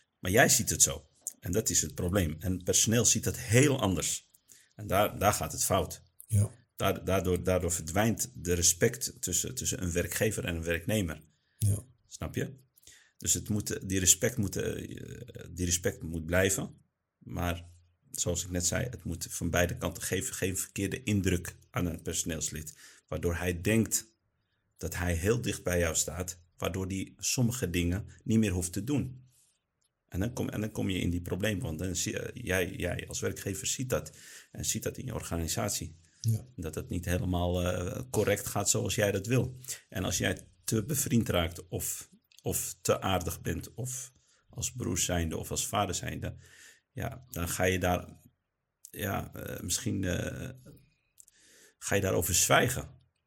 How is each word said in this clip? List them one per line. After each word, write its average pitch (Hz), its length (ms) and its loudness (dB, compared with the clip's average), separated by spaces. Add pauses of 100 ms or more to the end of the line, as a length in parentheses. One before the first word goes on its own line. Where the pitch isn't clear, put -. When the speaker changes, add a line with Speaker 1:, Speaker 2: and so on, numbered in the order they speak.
(200)
Speaker 1:
Maar 95 120 -2
jij 139 180 8
ziet - 200 4
het - 120 2
zo. - 240 2 (340)
En 95 120 -6
dat 107 180 0
is - 120 2
het 78 140 -6
probleem. 90 440 2
En 92 120 -2
het 90 120 -2
personeel 107 420 4
ziet - 180 4
dat - 140 -2
heel 127 420 6
anders. - 500 0 (460)
En 104 120 -10
daar, 95 320 2
daar 104 140 6
gaat 76 180 -2
het - 120 -2
fout. - 380 2 (260)
Speaker 2:
Ja. 101 240 4 (240)
Speaker 1:
Daar, 95 300 0
daardoor, 90 380 2
daardoor 87 280 2
verdwijnt 92 640 0
de 85 180 0
respect - 680 2
tussen, 85 340 -2
tussen - 280 -4
een 87 80 0
werkgever 87 540 0
en 87 100 -2
een 82 80 -4
werknemer. 85 580 0 (360)
Speaker 2:
Ja. 101 260 2 (240)
Speaker 1:
Snap - 280 -8
je? - 180 -4 (640)
Dus 90 160 0
het 87 160 -2
moet, 101 400 -2
die 95 100 2
respect 95 380 4
moet, 87 180 -2
eh, - 420 -4 (540)
die 87 140 -2
respect 87 380 0
moet 80 220 -6
blijven. 95 480 2 (440)
Maar 85 480 -4 (460)
zoals 85 320 -2
ik 92 80 -10
net 90 140 -2
zei, 90 240 0
het - 140 -14
moet 85 260 -6
van 87 200 -4
beide 87 280 2
kanten 87 260 -4
geven, 92 320 -4
geen 95 220 -2
verkeerde - 460 -4
indruk 92 520 2 (140)
aan 90 160 0
een 82 160 -2
personeelslid. 78 720 -4 (340)
Waardoor 82 280 -2
hij 87 260 -2
denkt 107 500 2 (640)
dat 82 180 -6
hij 87 200 2
heel 101 260 4
dicht - 220 -4
bij 90 160 4
jou 80 160 4
staat, 87 440 -4 (180)
waardoor 90 300 -2
hij 95 300 -6
sommige - 520 0
dingen 87 360 2 (180)
niet 110 160 4
meer 104 120 4
hoeft 90 220 -2
te 98 100 -4
doen. 131 380 -2 (840)
En 87 120 -6
dan 113 140 0
kom, 104 160 -2
en - 120 -4
dan 110 100 -4
kom 104 180 -2
je 92 100 0
in 90 100 0
die 87 120 -2
problemen, 95 420 -2
want 78 160 -4
dan 90 160 -2
zie, - 240 -2
eh, - 240 -8
jij, 90 320 0
jij 87 320 -4
als - 120 -8
werkgever 101 480 -4
ziet 127 220 -2
dat 78 220 0 (400)
en 85 140 -6
ziet - 180 -2
dat - 140 -4
in - 80 -8
je - 80 -6
organisatie. 85 840 -2 (260)
Speaker 2:
Ja. 110 340 2
Speaker 1:
Dat - 200 -6
het - 140 -8
niet 90 160 -4
helemaal, 90 580 2
eh, 90 380 -2 (100)
correct 101 360 2
gaat 101 220 -2
zoals 107 260 2
jij 101 160 4
dat 95 160 0
wil. 117 320 2 (300)
En 92 140 -4
als 92 140 0
jij 101 300 0 (160)
te 110 200 0
bevriend 120 460 2
raakt 87 380 0
of, - 420 -6 (320)
of - 400 -4
te - 200 2
aardig 90 400 0
bent - 320 -6
of - 380 -10 (380)
als - 240 -6
broer 98 240 -2
zijnde 85 400 0
of - 140 -6
als - 160 -2
vader 98 280 0
zijnde, 85 400 -6 (560)
ja, - 380 -8
dan 87 200 -4
ga 90 140 0
je 92 160 4
daar, 90 380 0 (760)
ja, - 420 -4
eh, - 280 -10
misschien, 95 420 -2
eh, 87 460 -4 (1300)
ga - 180 -2
je 98 60 4
daarover 92 320 2
zwijgen. - 560 4 (380)